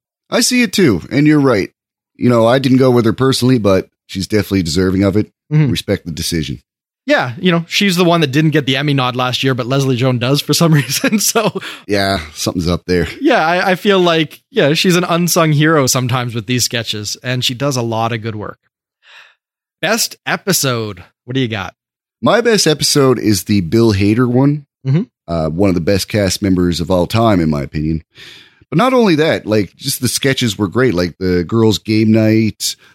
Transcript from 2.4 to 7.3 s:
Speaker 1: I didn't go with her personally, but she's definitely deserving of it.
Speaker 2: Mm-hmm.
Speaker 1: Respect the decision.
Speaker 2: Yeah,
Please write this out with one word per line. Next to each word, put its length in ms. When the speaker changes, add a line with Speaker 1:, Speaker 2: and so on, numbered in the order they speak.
Speaker 1:
I 140
didn't 180
go 140
with 140
her 80
personally, 460
but 300
she's 200
definitely 360
deserving 400
of 140
it. 100
Speaker 2:
Mm-hmm. 200
Speaker 1:
Respect 340
the 60
decision. 480
Speaker 2:
Yeah, 320